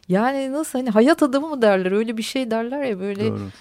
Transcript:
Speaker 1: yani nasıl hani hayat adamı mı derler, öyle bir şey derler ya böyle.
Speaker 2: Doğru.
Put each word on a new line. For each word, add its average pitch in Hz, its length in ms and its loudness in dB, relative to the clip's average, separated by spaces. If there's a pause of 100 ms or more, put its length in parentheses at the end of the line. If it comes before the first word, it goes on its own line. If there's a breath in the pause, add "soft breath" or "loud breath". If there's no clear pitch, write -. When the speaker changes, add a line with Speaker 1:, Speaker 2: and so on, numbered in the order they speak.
Speaker 1:
yani 262 460 0
nasıl 294 260 -4
hani 254 100 -2
hayat 247 340 6
adamı 277 320 0
mı 254 60 -2
derler, 190 300 4
öyle 220 260 -2
bir 226 60 -6
şey 247 280 -4
derler 240 320 -4
ya 220 160 -4
böyle. 202 300 -4
Speaker 2:
Doğru. 104 100 -4 (220 loud breath)